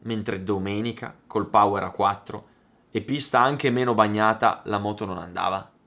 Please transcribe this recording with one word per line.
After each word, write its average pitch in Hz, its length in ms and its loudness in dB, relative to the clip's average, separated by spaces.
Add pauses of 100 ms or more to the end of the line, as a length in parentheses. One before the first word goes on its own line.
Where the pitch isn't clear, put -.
mentre 104 380 -4
domenica 101 720 -4 (120)
col - 220 -2
power 101 340 4
a 87 80 -6
quattro - 560 -2 (440)
e 107 120 -4
pista 135 360 -2
anche 135 300 2
meno 123 240 2
bagnata 107 720 2
la 104 140 -2
moto 104 260 -4
non 92 140 -8
andava? 90 520 -4 (160)